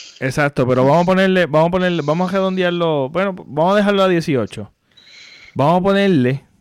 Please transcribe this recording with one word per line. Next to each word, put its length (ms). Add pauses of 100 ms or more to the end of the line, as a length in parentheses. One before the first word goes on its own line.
(200)
Exacto, 480
pero 160
vamos 180
a 40
ponerle, 400
vamos 220
a 40
ponerle, 300
vamos 260
a 60
redondearlo, 720
bueno, 260
vamos 400
a 40
dejarlo 260
a 40
dieciocho. 640 (840)
Vamos 260
a 20
ponerle, 600 (160)